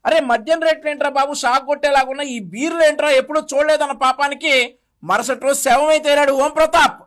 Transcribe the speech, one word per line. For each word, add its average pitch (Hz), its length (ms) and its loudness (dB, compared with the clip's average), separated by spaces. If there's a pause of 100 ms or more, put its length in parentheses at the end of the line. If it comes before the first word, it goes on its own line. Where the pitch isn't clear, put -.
అరే, 320 140 2
మద్యం 254 400 -2
రేట్లు 311 300 0
ఏంట్రా 294 280 -2
బాబు 285 160 -2
షాక్ 262 320 -2
కొట్టేలాగున్నా, 277 580 0
ఈ 254 140 -10 (140)
బీర్లు 311 300 -2
ఏంట్రా 302 280 2
ఎప్పుడూ 269 300 2
చూడలేదన్న 302 520 0
పాపానికి 277 640 0 (500)
మరుసటి 226 420 -4
రోజు 277 140 0
శవమై 294 380 2
తేలాడు 294 340 2
ఓం 277 260 0
ప్రతాప్. 320 480 2